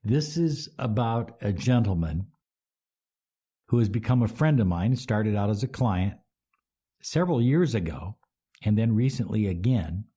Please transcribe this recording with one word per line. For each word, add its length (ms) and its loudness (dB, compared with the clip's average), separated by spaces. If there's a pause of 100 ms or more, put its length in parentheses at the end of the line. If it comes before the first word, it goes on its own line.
This 340 0
is 320 -2 (120)
about 600 -2
a 120 -2
gentleman 760 0 (1400)
who 100 2
has 100 2
become 340 0
a 60 2
friend 320 2
of 60 2
mine, 280 0
started 400 -2
out 140 0
as 140 -2
a 40 -4
client 460 0 (880)
several 400 0
years 340 2
ago, 400 -4 (480)
and 140 2
then 180 2
recently 520 0
again. 580 -2 (120)